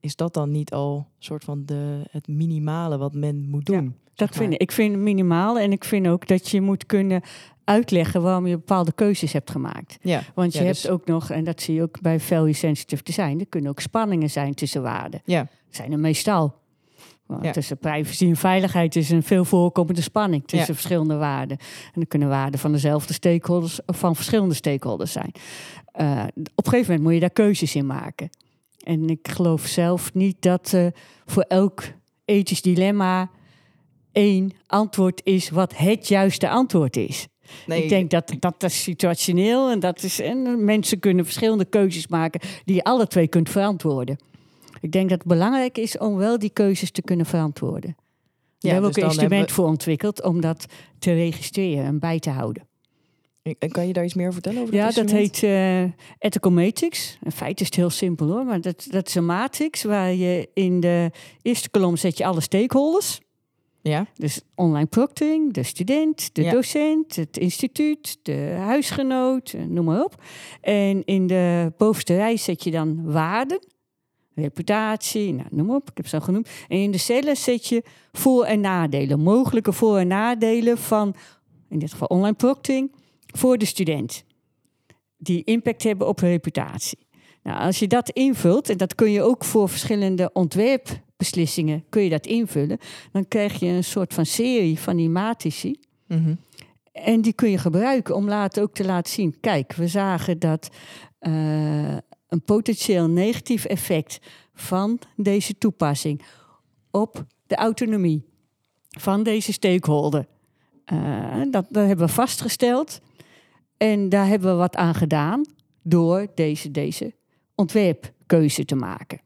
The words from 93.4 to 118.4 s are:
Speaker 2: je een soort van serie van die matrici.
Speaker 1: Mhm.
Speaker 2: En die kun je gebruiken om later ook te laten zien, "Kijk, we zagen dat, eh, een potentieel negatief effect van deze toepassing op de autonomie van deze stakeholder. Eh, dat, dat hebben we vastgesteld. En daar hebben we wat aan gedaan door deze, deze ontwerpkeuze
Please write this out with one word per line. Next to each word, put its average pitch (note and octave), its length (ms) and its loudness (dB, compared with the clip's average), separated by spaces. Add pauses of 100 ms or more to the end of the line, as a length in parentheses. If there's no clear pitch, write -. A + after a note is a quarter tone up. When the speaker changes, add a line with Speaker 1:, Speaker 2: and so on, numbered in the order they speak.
Speaker 2:
je F3+ 60 -2
een F3+ 180 0
soort - 300 -4
van D#3+ 120 0
serie A3 520 0
van F3 180 -2
die E3 120 2
matrici. G3 680 -4 (300)
Speaker 1:
Mhm. E3 280 0 (580)
Speaker 2:
En A3+ 280 0
die A3 120 2
kun A3+ 180 2
je F#3+ 80 2
gebruiken G3+ 560 0
om G3+ 140 0
later G#3 340 -2
ook G#3 120 -2
te G3+ 100 -4
laten F3+ 280 -2
zien, F3 280 -2
"Kijk, D#3 320 0
we E3+ 160 -2
zagen F#3 500 -2
dat, D#3+ 300 -2 (500)
eh, D3+ 800 -2 (320)
een E3+ 160 -2
potentieel G#3 640 0
negatief G3+ 560 0
effect - 540 -4 (360)
van G3+ 440 -2 (180)
deze G3+ 420 0
toepassing D3 640 -2 (680)
op G3+ 340 -2 (220)
de - 100 -2
autonomie G#3 680 0 (760)
van G3+ 240 0
deze A3 300 -2
stakeholder. D3+ 760 2 (580)
Eh, D3 560 -4 (100)
dat, F#3+ 200 -2
dat G#3 160 2
hebben F3 200 4
we D3+ 60 0
vastgesteld. B3 880 -2 (760)
En G#3 320 2
daar G3 180 4
hebben F#3+ 240 2
we F3+ 60 4
wat F3 200 2
aan E3+ 180 2
gedaan E3 500 0 (380)
door E3+ 520 4
deze, D3+ 360 -2
deze D3 440 -6 (400)
ontwerpkeuze E3 1080 0